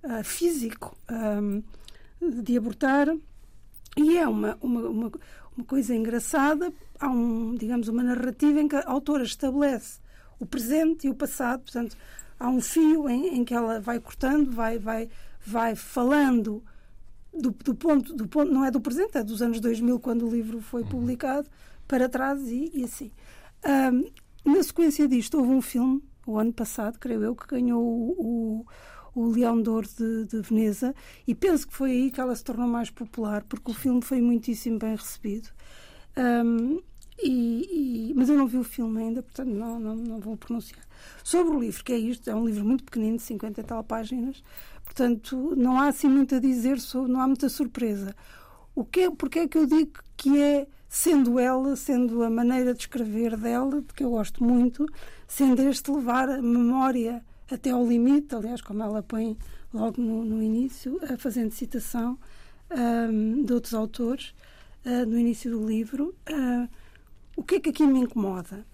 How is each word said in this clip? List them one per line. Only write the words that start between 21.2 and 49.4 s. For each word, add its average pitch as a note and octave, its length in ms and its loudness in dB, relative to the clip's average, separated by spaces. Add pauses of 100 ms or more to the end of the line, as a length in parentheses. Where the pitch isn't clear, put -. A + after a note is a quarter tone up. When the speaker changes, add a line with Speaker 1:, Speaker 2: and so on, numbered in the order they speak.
Speaker 1:
para B3+ 220 2
trás C#4 380 -2
e, C4 260 -4
e C4+ 100 -2
assim. A#3 280 -10 (540)
Ahm, C4+ 380 4 (400)
na D4+ 180 6
sequência D4+ 460 4
disto, B3 300 2
houve B3+ 140 4
um C4+ 100 4
filme, C4 420 0 (240)
o A3 100 -2
ano A3+ 140 2
passado, A3+ 480 -6
creio A3+ 240 -2
eu, A3+ 100 -2
que - 140 -12
ganhou B3 340 0
o, A#3 840 -2 (500)
o, A#3+ 60 0
o A#3 80 2
Leão A#3 320 4
de A3 80 0
Ouro A3 180 -2 (100)
de, A3+ 280 -2
de A3 160 -6
Veneza, A3 520 0 (320)
e A#3+ 80 0
penso F4 320 2
que - 80 -16
foi C4+ 180 -2
aí B3+ 200 2
que - 80 -8
ela B3+ 160 -2
se A#3+ 80 -12
tornou B3 240 -4
mais A#3 220 -2
popular, G#3+ 580 -6
porque - 240 -8
o - 20 -4
filme B3 280 2
foi B3+ 180 -2
muitíssimo A#3 580 0
bem A3 200 -4
recebido. - 500 -8 (720)
Ahm, A#3+ 600 2 (440)
e, B3+ 840 0
e, - 60 -4
mas B3+ 120 4
eu D4 80 6
não C#4 120 6
vi A#3+ 100 0
o B3 80 0
filme A3+ 360 -4
ainda, A3+ 220 -4
portanto C4+ 240 -8
não, A3+ 320 -4
não, A3 160 -6
não A3+ 240 -6
vou G#3+ 160 -8
pronunciar. - 480 -8 (400)
Sobre E4 320 2
o C#4 60 2
livro, A3 240 -6
que B3+ 80 -2
é A#3+ 40 0
isto, A#3 320 -4
é A3 60 -2
um A3+ 100 0
livro G#3 200 0
muito C4 180 2
pequenino, A3 320 -2
de A3+ 80 -6
cinquenta G#3+ 380 -8
e - 20 -8
tal A3 180 -6
páginas, A3+ 600 -6 (400)
portanto B3+ 720 -2
não B3+ 240 4
há C#4+ 80 6
assim C#4+ 220 4
muito C4+ 260 6
a B3+ 40 4
dizer B3+ 420 2
sobre, B3+ 320 -2
não C4 80 2
há C4 60 2
muita C4+ 200 2
surpresa. G#3+ 680 -2 (600)
O B3 80 -2
que - 180 2
é, F4+ 80 4
porque D#4 300 -2
é E4+ 80 0